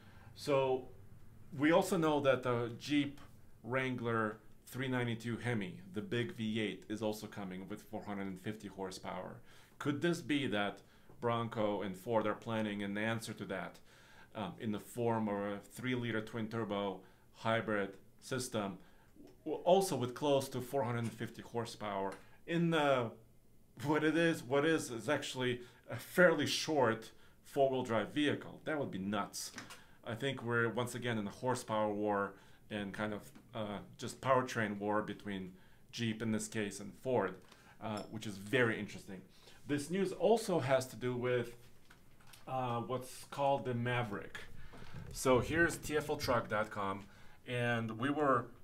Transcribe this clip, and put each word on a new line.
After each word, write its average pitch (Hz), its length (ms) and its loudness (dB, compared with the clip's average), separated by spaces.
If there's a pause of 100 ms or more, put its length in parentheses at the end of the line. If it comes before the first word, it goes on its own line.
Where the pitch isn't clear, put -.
(360)
So 135 500 2 (720)
we 151 140 6
also 190 240 6
know 156 240 4
that 131 240 4
the 120 340 2
Jeep 143 420 0 (440)
Wrangler 113 720 0 (320)
three 131 180 -4
ninety-two 120 520 0
Hemi, 101 420 -2 (140)
the 107 60 -2
big 110 360 -2
V 110 240 0
eight, 95 280 -2
is 107 140 -4
also 107 240 -2
coming 95 420 -8
with 107 140 -10
four - 220 -10
hundred 98 240 -6
and 92 120 -8
fifty 107 280 -8
horsepower. 92 720 -8 (400)
Could 139 200 0
this 170 200 2
be 139 260 0
that 101 320 0 (420)
Bronco 113 600 2
and 95 160 -4
Ford 107 300 2
are 107 80 2
planning 107 480 -2
an 101 160 -2
answer 110 340 -2
to 101 140 -8
that, 90 320 -6 (560)
um, 98 260 -4
in 110 120 -2
the 101 60 -2
form 113 480 0
of 101 100 0
a 101 220 -4
three 123 360 -4
liter 117 260 0
twin-turbo 107 800 -2 (360)
hybrid 107 600 0 (240)
system, 110 560 -2 (680)
w-, 147 220 -4
also 185 320 6
with 120 180 -2
close 139 360 2
to 127 100 -4
four 135 220 -2
hundred 120 160 0
and 117 140 -2
fifty - 280 -8
horsepower 101 720 -4 (340)
in 170 240 2
the, 139 400 4 (760)
what 151 200 4
it 156 140 4
is, 165 240 4
what 139 240 4
is, 156 240 2
is 113 180 -4
actually 127 540 0 (260)
a - 80 -6
fairly 160 500 6
short 123 640 2 (300)
four-wheel 131 420 2
drive 107 260 0
vehicle? 120 560 0
That 147 120 0
would 117 120 -2
be 92 80 -6
nuts. 98 540 -4 (540)
I 120 80 -4
think 135 280 -2
we're 117 260 4
once 113 260 -2
again 117 220 -2
in 101 100 -2
a 98 40 -6
horsepower 110 600 0
war 101 440 0 (360)
and 101 220 -4
kind 107 220 -2
of, 98 80 -8 (320)
uh, 104 240 -4 (180)
just - 240 -10
powertrain 123 580 2
war 104 220 2
between 98 520 -6 (380)
Jeep 110 300 -2
in 110 120 0
this 107 160 0
case 104 320 -4
and 101 120 -10 (100)
Ford, 101 340 2 (460)
uh, 107 180 -4 (100)
which 110 160 -8
is 98 100 -6
very 110 420 2
interesting. 95 440 -10 (440)
This 147 220 -2
news 185 240 0
also 196 460 4
has 131 300 4
to 117 80 -14
do 123 200 -2
with, 120 400 0 (920)
uh, 127 340 -2
what's 123 500 -6
called 139 340 2
the 127 80 -2
Maverick. 120 680 -2 (720)
So 131 280 4
here's 156 400 2
T 151 180 -4
F 147 140 0
L 143 80 0
truck 123 320 2
dot 107 200 0
com, 101 360 -4 (420)
and 117 500 0
we 135 120 0
were 139 380 2 (160)